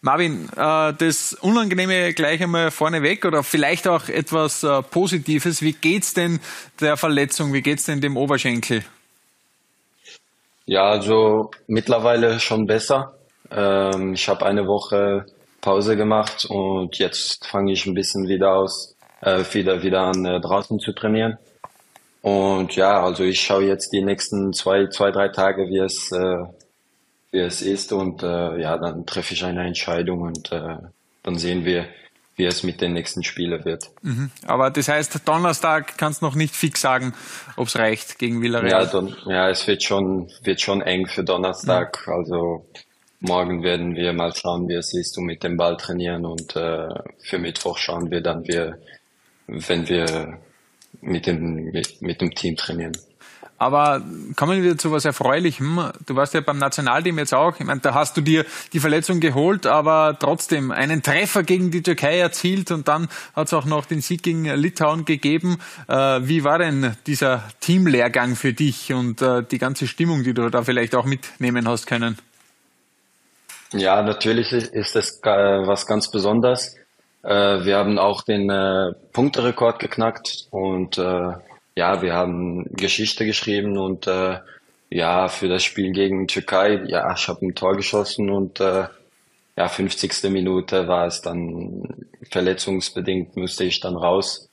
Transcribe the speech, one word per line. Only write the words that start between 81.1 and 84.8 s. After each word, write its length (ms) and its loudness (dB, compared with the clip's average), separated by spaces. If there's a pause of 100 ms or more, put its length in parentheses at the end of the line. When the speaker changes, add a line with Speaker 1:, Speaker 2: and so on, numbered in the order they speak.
Speaker 2:
ja, 280 2
wir 100 0
haben 520 -2 (100)
Geschichte 500 -2
geschrieben 540 -2
und, 300 -4
äh, 300 0 (520)